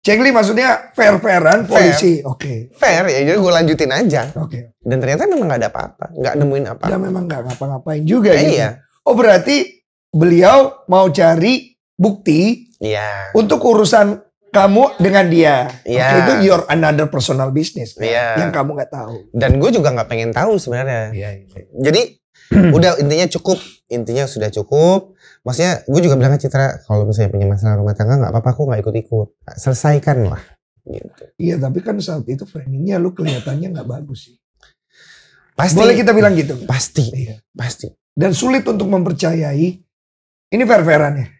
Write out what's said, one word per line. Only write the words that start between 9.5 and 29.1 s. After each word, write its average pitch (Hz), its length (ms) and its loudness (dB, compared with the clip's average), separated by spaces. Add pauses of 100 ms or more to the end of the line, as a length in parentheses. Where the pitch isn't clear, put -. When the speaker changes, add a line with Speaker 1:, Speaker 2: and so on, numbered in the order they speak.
Speaker 1:
beliau 185 760 4
mau 190 220 4
cari 165 640 2 (220)
bukti 196 840 0
Speaker 2:
Iya. 104 560 -8
Speaker 1:
untuk 220 320 2
urusan 214 560 2 (300)
kamu 202 500 2
dengan 190 260 4
dia. 156 460 2 (100)
Speaker 2:
Iya. 123 220 -2
Speaker 1:
Oke, 135 160 2
itu 247 120 2 (120)
your 180 240 2
another 151 400 0
personal 135 400 -4
business 143 480 -6
kan, 107 80 -8
Speaker 2:
Iya. 117 220 -2 (120)
Speaker 1:
yang - 140 -2
kamu 147 240 -4
nggak 135 160 -10
tahu. 113 400 -14
Speaker 2:
Dan 131 240 2
gue 160 160 2
juga 170 180 0
nggak 120 160 -4
pengen 117 240 -4
tahu 180 300 -2
sebenarnya. 120 560 -6
Speaker 1:
Iya, 101 120 -10 (120)
iya. - 80 -20 (320)
Speaker 2:
Jadi 156 400 0 (320)
<clears throat> 175 240 6
udah, 170 240 2
intinya 151 260 0
cukup, 180 300 -4 (320)
intinya 120 400 -4
sudah 107 240 -6
cukup. 170 640 0 (260)
Maksudnya 160 400 -2
gue 139 200 0
juga 147 140 2
bilang 131 160 2
ke 139 80 0
Citra, 135 400 -2
"Kalau 104 240 -2
misalnya 107 260 0
punya 101 160 -2
masalah 101 300 0
rumah 104 160 -2
tangga 107 240 0
nggak 113 160 -2
apa-apa, 113 180 -2
aku 123 140 -2
nggak 123 160 -4
ikut-ikut. 110 480 -6 (260)